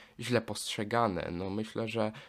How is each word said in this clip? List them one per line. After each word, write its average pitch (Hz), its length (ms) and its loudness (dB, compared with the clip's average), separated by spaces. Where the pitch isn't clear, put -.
źle 120 200 4
postrzegane. 107 880 0
No, 90 200 -2
myślę, 110 380 -2
że, 110 240 2